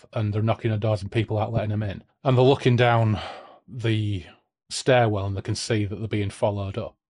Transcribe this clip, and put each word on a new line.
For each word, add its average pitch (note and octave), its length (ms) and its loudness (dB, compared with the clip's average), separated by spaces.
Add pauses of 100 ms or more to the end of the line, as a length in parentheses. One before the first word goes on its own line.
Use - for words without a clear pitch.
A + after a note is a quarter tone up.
(140)
and G#2+ 180 -2
they're G#2+ 80 -2
knocking A2+ 300 0
on G#2+ 80 0
doors G#2 240 0
and G2 100 -10
people A2+ 240 0
aren't A2 160 -2
letting G#2+ 180 -2
them G#2+ 120 -2
in, G2 200 -8 (220)
and B2+ 140 4
they're B2+ 60 6
looking C3 320 4
down A#2 420 4 (500)
the G#2+ 560 -2 (460)
stairwell A2 560 2
and G2 100 -6
they G2 60 -8
can G#2+ 140 -4
see G#2+ 280 -2
that G2+ 120 -8
they're A2 120 -8
being G2+ 220 -4
followed G2+ 480 -4
up, G2 160 -10 (160)